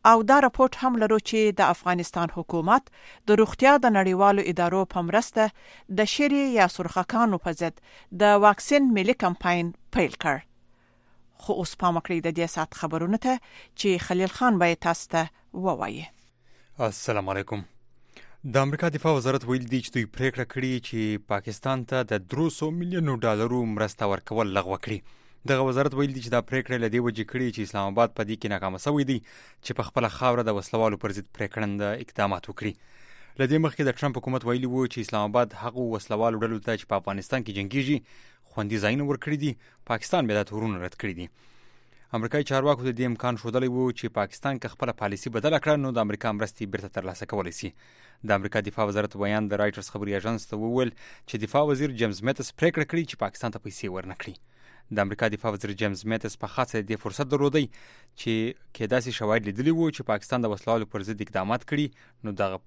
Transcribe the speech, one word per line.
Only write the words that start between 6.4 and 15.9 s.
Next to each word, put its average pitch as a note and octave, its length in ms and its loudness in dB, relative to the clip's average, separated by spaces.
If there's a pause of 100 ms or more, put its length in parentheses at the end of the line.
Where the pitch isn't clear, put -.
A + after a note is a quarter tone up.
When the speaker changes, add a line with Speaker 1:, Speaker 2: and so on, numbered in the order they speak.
Speaker 1:
یا F#3+ 220 8
سرخکانو F#3 720 0
په E3+ 120 -2
ضد E3 240 -4 (400)
د G#3 220 8
واکسین C4+ 500 6
ملي G3 300 4
کمپاین F3 480 0 (260)
پیل - 260 2
کړ. C#3 160 0 (1000)
خو - 220 -2
اوس - 180 -8
پام E3+ 180 2
وکړئ E3 240 -4
د E3 140 0
دې E3+ 160 0
ساعت - 260 -6
خبرونو E3+ 460 -2
ته B3+ 100 2 (400)
چې F#3 320 0
خلیل F#3 300 0
خان A#3+ 260 4
به E3+ 80 4
یې E3 40 0 (120)
تاسو - 240 -4
ته D#3+ 160 0 (380)
ووایي. G#2+ 360 -4 (840)